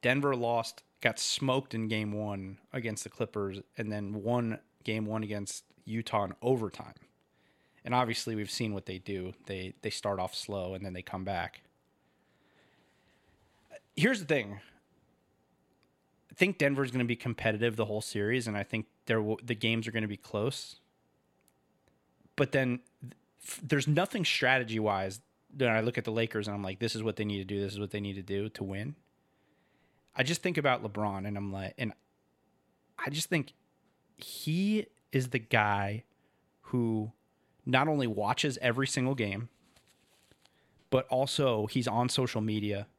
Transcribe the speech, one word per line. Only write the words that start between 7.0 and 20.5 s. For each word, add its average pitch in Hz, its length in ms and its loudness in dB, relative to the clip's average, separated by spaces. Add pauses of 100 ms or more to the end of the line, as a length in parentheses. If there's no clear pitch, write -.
And 120 100 -2
obviously, 117 400 2
we've 104 160 -2
seen 110 240 -2
what 98 120 -6
they 95 120 -8
do. 95 360 -6 (120)
They, 92 360 -8
they 110 80 -4
start 101 280 -2
off 92 160 -2
slow, 95 400 -4
and 95 100 -8
then 95 80 -6
they 90 100 -8
come 92 220 -8
back. 90 380 -4 (2250)
Here's 220 260 4
the 165 60 -10
thing. 104 340 0 (1700)
I - 40 -20
think 185 240 2
Denver's 139 320 4
gonna 123 140 2
be 120 120 0
competitive 110 600 0
the 110 100 2
whole 107 160 -2
series, 113 440 0
and 107 100 -2
I 101 60 -2
think 107 240 -4 (200)
there 113 120 4
w-, 107 240 0
the 120 120 -2
games 113 320 2
are 113 60 -6
gonna 110 160 0
be 104 100 -6
close. - 580 -4 (1600)